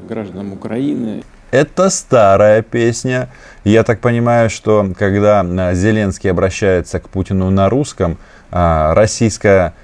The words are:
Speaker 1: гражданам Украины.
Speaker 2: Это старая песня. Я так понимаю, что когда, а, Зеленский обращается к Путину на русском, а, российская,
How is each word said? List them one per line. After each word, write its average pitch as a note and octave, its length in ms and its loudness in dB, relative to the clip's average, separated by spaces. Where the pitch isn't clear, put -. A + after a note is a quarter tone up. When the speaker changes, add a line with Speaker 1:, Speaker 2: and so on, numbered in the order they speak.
Speaker 1:
гражданам G2+ 440 -10
Украины. A#2 680 -8
Speaker 2:
Это D#3 380 0
старая G#2+ 720 4
песня. A#2+ 680 -4
Я G#2+ 200 4
так A2+ 180 -2
понимаю, A#2 500 0
что G#2+ 340 0
когда, G2+ 460 2
а, F2+ 320 -2
Зеленский G2+ 560 0
обращается F#2 720 0
к - 100 -14
Путину F#2 400 -4
на G2 200 2
русском, G2 500 -4
а, D#2+ 420 0
российская, G2+ 800 2